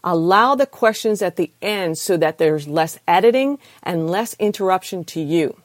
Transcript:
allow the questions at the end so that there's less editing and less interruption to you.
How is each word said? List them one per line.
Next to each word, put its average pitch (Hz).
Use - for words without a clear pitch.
allow 185
the 269
questions 220
at 180
the 175
end 185
so 180
that 156
there's 151
less 160
editing 240
and 165
less 214
interruption 190
to -
you. 156